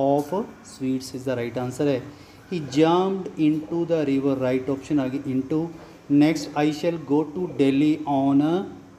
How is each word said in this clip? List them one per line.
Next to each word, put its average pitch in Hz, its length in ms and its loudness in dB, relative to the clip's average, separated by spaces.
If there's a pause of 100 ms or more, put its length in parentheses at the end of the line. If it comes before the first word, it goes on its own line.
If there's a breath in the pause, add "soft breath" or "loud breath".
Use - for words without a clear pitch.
of 143 320 2 (400)
sweets 131 420 -4
is 123 140 -10
the 127 100 -2
right 117 240 -6
answer 127 240 -2
है। 131 140 0 (500 loud breath)
He 180 80 -2 (160)
jumped 180 640 2
into 156 500 0
the 165 180 2
river, 135 340 0
राइट 127 280 0
ऑप्शन 139 300 -2
आ 131 80 0
गई 135 260 -4
into। 156 320 -2 (460 loud breath)
नेक्स्ट 151 460 4
I 151 120 2 (120)
shall 170 180 0 (120)
go 151 120 4 (120)
to 180 120 -4 (100)
Delhi 139 360 4 (220)
on 139 260 4
a 156 120 2 (460)